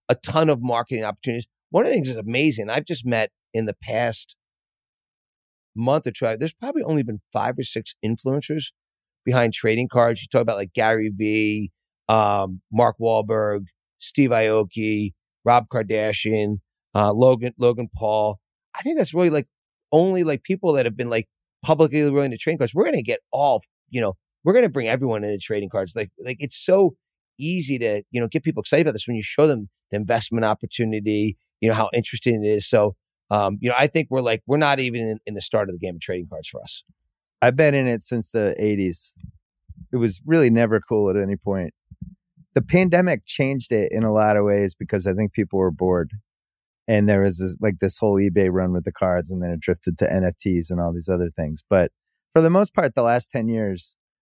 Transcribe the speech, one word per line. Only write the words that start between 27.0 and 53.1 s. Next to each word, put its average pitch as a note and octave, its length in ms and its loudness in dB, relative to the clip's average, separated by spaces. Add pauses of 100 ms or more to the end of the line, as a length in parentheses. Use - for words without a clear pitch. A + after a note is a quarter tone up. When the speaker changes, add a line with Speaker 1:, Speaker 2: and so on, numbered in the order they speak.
Speaker 1:
easy D3 400 -4
to, G#2+ 320 -2
you A#2+ 100 -2
know, A2+ 80 -2
get D3+ 140 -4
people A2 180 -4
excited D3+ 260 2
about C#3+ 60 0
this A2 160 -8
when A#2+ 80 -4
you G#2+ 60 -6
show D3 240 2
them A2+ 240 -2 (200)
the G2+ 60 -4
investment A2+ 480 0
opportunity, G#2+ 920 -2 (240)
you A2 80 2
know, A2 60 4
how A2 200 0
interesting A#2 500 -2
it G#2 40 2
is. G#2+ 200 0
So, G#2 280 2 (340)
um, G#2 300 0
you A#2+ 100 -2
know, A#2+ 80 0
I C#3+ 80 4
think D3+ 240 -2
we're, C3 100 -2
like, A2+ 260 -2
we're C3+ 120 0
not C#3+ 200 2
even A#2+ 220 -4
in, A2 260 -4
in G#2+ 80 -10
the G2 80 -8
start G#2 260 -2
of F2+ 60 -8
the F2 40 -12
game F2+ 180 -8
of D#2+ 40 -16
trading F2+ 280 -8
cards D#2 200 -14
for G#1+ 140 -14
us. - 220 -16 (580)
Speaker 2:
I've B2+ 140 4
been D3 180 6
in C3+ 120 2
it A#2 160 -2
since A#2 280 -6
the G#2 280 0
eighties. G2 580 -2 (760)
It B2+ 40 -2
was A2 280 0
really D3+ 260 4
never A2+ 300 4
cool G#2 300 0
at F#2 60 0
any G2 200 0
point. F#2+ 380 -4 (800)
The C3+ 80 4
pandemic F3 640 2
changed C3+ 460 -2
it G#2 180 2
in A2+ 140 0
a G#2+ 80 2
lot G#2+ 240 4
of G#2 80 4
ways G2+ 300 2
because F#2+ 320 -4
I G2 60 0
think G2+ 200 -2
people G2 260 -2
were F#2 140 2
bored. F2 400 0 (760)
And G#2 220 4
there G2 140 6
was F#2+ 160 2
this, F#2 220 -4
like, G2+ 200 0
this F#2+ 180 -2
whole G2+ 180 2
eBay G2 360 2
run F#2 200 0
with F2 120 -2
the - 80 -6
cards, F2+ 380 -2
and F2+ 120 -6
then F2 80 -4
it D#2+ 100 -6
drifted F2 380 -4
to - 140 0
N F#2+ 100 0
F F2+ 140 -2
Ts F2 340 -2
and F2 100 -2
all E2+ 120 -2
these E2+ 160 -8
other F2+ 220 -2
things. D#2 380 -8
But F2+ 220 2 (400)
for D#3+ 120 4
the D#3+ 80 4
most G3 240 2
part, D#3 200 0
the B2+ 80 0
last A#2+ 280 0